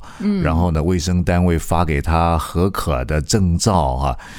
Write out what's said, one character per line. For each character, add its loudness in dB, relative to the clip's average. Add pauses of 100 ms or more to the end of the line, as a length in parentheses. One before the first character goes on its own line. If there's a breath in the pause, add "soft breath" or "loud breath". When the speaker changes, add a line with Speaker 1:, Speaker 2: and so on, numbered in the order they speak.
(180 loud breath)
Speaker 1:
嗯。 -2
Speaker 2:
然 0
后 2
呢， 0
卫 2
生 0
单 2
位 4
发 0
给 0
他 2
核 0
可 -2
的 0
证 2
照 2
啊， -2 (200 loud breath)